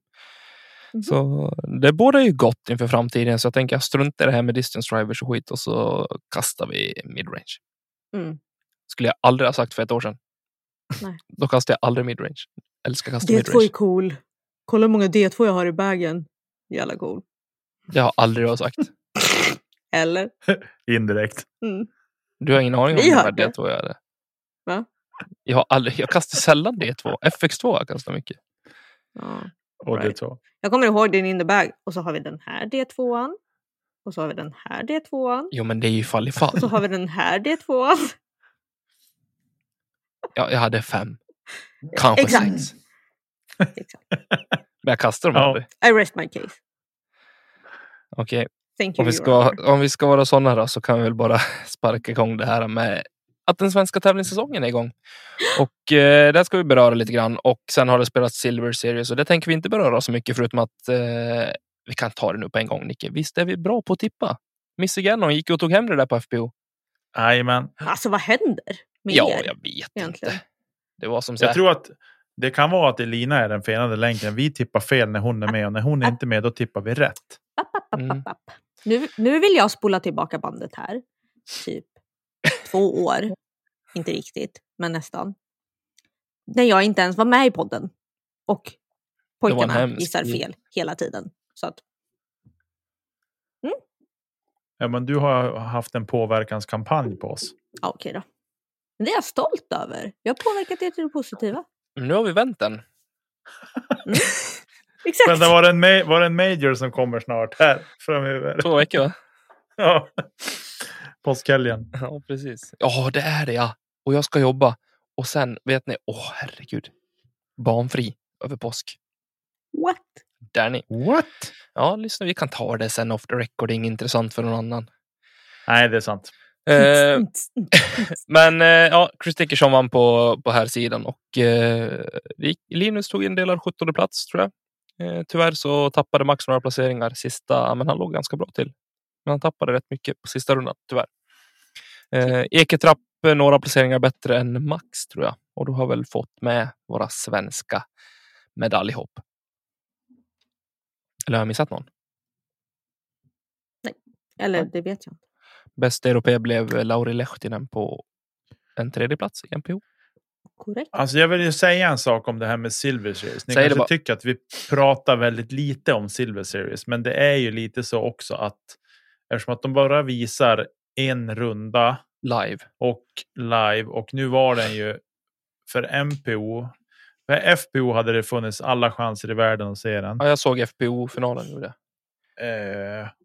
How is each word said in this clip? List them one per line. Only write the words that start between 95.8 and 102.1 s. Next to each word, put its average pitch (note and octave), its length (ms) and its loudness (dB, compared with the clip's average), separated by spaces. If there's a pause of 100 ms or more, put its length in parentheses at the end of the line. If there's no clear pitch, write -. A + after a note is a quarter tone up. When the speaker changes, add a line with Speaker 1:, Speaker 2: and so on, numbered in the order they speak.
Speaker 3:
en A2+ 120 -6
påverkanskampanj A2 1080 -4
på - 140 -12
oss. - 200 -10 (320)
Speaker 1:
Ja, - 60 -4
okej - 240 -12
då. F#3+ 100 -12 (760)
Men G#3 60 -4
det C#4 60 -2
är G#4+ 40 -2
jag - 100 -2
stolt - 480 -6
över. - 400 -10 (100)
Jag - 120 -4
har - 180 -2
påverkat F#4+ 300 -6
er F4+ 80 -4
till E4+ 140 -8
det D4+ 60 -6
positiva. C4 540 -8 (320)
Speaker 2:
Men B2+ 120 -6
nu D#3 60 0